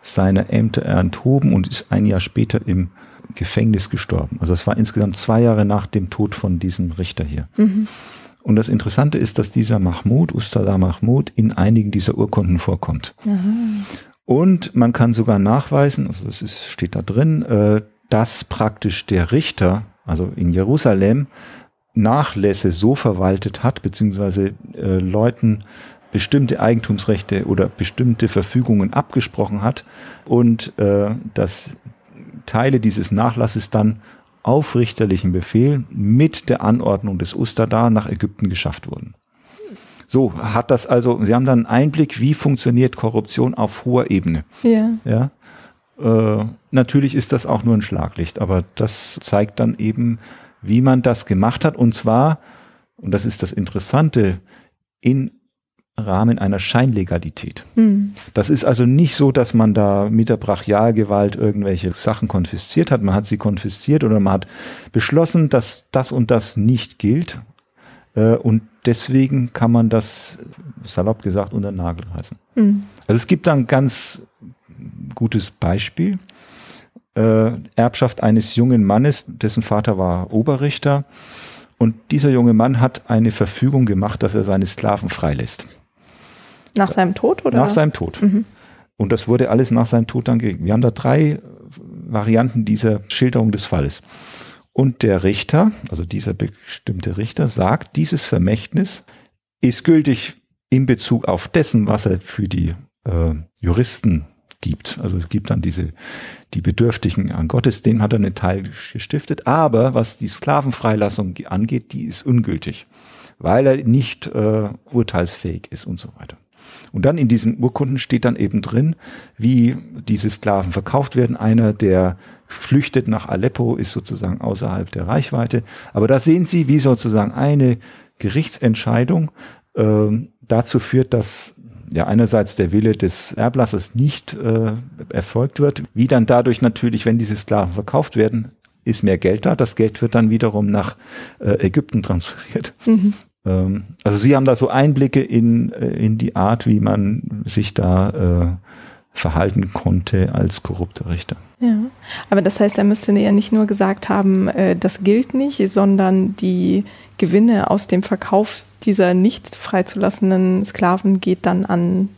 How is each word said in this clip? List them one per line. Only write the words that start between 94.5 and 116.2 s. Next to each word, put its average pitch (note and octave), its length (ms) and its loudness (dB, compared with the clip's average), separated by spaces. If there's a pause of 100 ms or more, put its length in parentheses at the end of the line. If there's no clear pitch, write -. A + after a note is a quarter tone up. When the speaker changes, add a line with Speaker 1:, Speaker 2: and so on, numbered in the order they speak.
Speaker 1:
Und C3+ 320 0
der F#2+ 220 2
Richter, D3 460 2 (180)
also E2 160 -6
dieser G2+ 280 -4
bestimmte G2+ 840 -8
Richter, A2+ 320 -2
sagt, G#2 480 0
dieses D#3 260 -2
Vermächtnis A2 800 -2 (560)
ist - 240 0
gültig D3+ 540 2 (320)
in C3 160 4
Bezug A#2 400 0
auf - 240 -2
dessen, A#2 380 0
was G#2+ 180 0
er F#2+ 160 0
für - 260 -6
die, E2+ 260 -2 (300)
äh, E2 300 0 (260)
Juristen F2 680 0 (340)
gibt. - 400 -8
Also F#2 160 -4
es E2+ 100 -6
gibt G#2+ 220 -6
dann A2+ 120 -2
diese, E2+ 280 -4 (640)
die F#2 80 -4
Bedürftigen - 720 0
an D#2+ 160 -2
Gottes, B2 320 0
denen A2+ 200 2
hat G#2+ 120 2
er A#2 60 0
einen G2 160 0
Teil F#2+ 280 -4
gestiftet, - 800 -8
aber C3 480 2
was A2+ 260 -2
die G#2+ 100 -6
Sklavenfreilassung A2 1040 -2
ge-, - 140 -14
angeht, A2+ 440 -4
die B2+ 140 -8
ist - 200 -8
ungültig, - 640 -2 (520)
weil A#2 280 2
er C3+ 160 2
nicht, A#2+ 440 0
äh, G#2+ 420 0 (200)
urteilsfähig F2+ 840 -4
ist - 140 -14
und F2 140 -10
so - 180 -16
weiter. - 200 -20 (540)